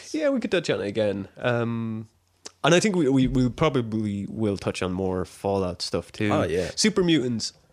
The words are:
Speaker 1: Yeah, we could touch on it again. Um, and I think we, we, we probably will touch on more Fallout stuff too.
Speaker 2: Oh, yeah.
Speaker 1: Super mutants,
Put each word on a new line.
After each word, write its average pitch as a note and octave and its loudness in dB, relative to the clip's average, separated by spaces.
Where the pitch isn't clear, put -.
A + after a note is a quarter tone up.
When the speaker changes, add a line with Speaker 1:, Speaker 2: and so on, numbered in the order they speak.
Speaker 1:
Yeah, D4+ -2
we C#4 0
could A3 -4
touch F3 0
on G2+ -2
it G2+ -4
again. G2+ -2
Um, A#2 -2
and D#3 6
I F3 8
think G3+ 4
we, D#3+ 4
we, C3 4
we B2+ 2
probably A2 -2
will G#2 0
touch - -4
on F#2 -2
more F#2 0
Fallout F#2+ -2
stuff - -4
too. G#2 -2
Speaker 2:
Oh, C3+ 2
yeah. E2+ -2
Speaker 1:
Super G3+ 2
mutants, B2+ 0